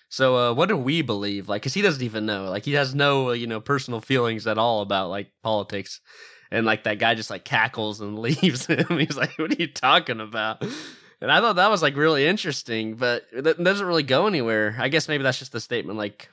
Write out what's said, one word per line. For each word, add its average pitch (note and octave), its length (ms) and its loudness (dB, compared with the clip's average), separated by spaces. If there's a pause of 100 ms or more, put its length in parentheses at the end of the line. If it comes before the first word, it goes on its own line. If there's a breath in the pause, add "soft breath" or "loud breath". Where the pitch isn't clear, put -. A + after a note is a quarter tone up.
"So, C3 280 2
uh, A#2+ 180 4
what E3 140 2
do G#3 80 0
we D3 260 0
believe?" G2+ 460 -4
Like, G#2 140 -2
'cause C3+ 120 -4
he G3+ 80 0
doesn't D3+ 200 2
even A2 240 -4
know. G2 240 -2
Like, G#2 160 -4
he C#3+ 80 -2
has C#3 200 0
no, C#3 360 2
uh, - 20 0
you A#2+ 140 -4
know, A2+ 140 -4
personal C3 400 -4
feelings A2+ 460 0
at G#2+ 120 0
all A2 240 2
about, G2 280 -2
like, G2 220 -8 (100)
politics. G#2 580 -4 (500 loud breath)
And, A2+ 140 0
like, A2 200 2
that G#2+ 160 -2
guy A#2 140 4
just, A2 160 -8
like, G2 140 -10
cackles A2 560 -2
and G#2 180 -8
<laughs> - 20 -8
leaves C3 460 0
him. E3 320 0
He's C#3+ 180 -2
like, B2+ 220 -4
"What D#3+ 120 -4
are D4+ 120 -2
you D3+ 100 -6
talking C3 480 2
about?" A2 420 -4 (560 loud breath)
And B2+ 140 0
I E3+ 80 6
thought G#3+ 160 2
that F#3+ 140 6
was, G3 100 2
like, C#3 160 2
really D3 300 4
interesting, A#2+ 720 -2
but A#2+ 360 0
it B2 100 -8 (220)
doesn't G3 220 2
really E3 160 2
go D3+ 240 2
anywhere. A2+ 520 2
I B2+ 100 0
guess D#3 200 0
maybe D3 160 -2
that's B2+ 140 2
just C3+ 140 -16
the A#2 80 -6
statement, G#2+ 360 -6
like, G#2 360 -8